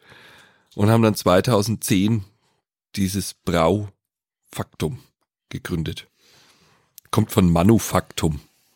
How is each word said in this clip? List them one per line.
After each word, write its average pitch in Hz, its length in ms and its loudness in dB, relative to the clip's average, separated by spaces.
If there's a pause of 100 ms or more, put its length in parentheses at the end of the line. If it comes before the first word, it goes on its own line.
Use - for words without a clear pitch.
(760)
und 101 160 2
haben 113 140 4
dann 107 100 4
zweitausendzehn 104 1120 0 (720)
dieses 95 380 -4
Braufaktum - 1600 -4 (500)
gegründet. 82 600 -8 (1040)
Kommt 107 180 0
von 90 200 2
Manufaktum. 87 920 0 (360)